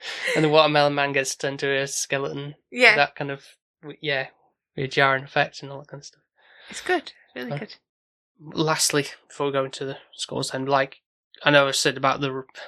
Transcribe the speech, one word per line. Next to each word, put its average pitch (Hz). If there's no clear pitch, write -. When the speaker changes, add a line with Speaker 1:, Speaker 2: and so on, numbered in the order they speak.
Speaker 1:
<laughs> -
Speaker 2:
And 156
the 156
Watermelon 147
Man 143
gets 135
turned 139
to 139
a 139
skeleton. 143
Speaker 1:
Yeah. 233
Speaker 2:
That 143
kind 143
of, 139
w-, 147
yeah, 139
weird 135
jarring 135
effect -
and 139
all 139
that 143
kind 143
of -
stuff. -
Speaker 1:
It's -
good. -
Really 254
Speaker 2:
So, 143
Speaker 1:
good. -
Speaker 2:
lastly, 151
before -
we 139
go 135
into 135
the 135
scores -
then, 131
like, 139
I 151
know 143
I 135
said 135
about 135
the 135
re-, 131